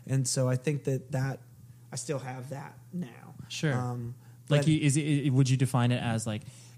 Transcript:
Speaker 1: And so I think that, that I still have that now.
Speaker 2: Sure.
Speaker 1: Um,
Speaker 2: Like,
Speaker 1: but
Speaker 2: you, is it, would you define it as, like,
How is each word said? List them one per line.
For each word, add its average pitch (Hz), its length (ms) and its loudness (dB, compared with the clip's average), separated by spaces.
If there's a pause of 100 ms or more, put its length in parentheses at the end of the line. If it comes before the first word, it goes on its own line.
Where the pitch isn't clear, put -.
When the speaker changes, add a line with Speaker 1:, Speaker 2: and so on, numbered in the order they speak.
Speaker 1:
And 131 200 0
so 127 220 0
I 127 80 0
think 143 280 -4
that, 135 280 -6
that 135 280 -4 (520)
I 127 40 -10
still 139 220 -6
have 131 320 -12
that 147 280 -12 (140)
now. 175 420 -10 (140)
Speaker 2:
Sure. 147 260 0
Speaker 1:
Um, 120 400 -4 (340)
Speaker 2:
Like, 147 140 4
Speaker 1:
but 147 60 2
Speaker 2:
you, 156 120 6
is 143 160 4
it, 147 360 2
would 131 160 6
you 131 80 4
define 123 360 4
it 123 100 0
as, 113 240 -2
like, 107 160 -4 (360)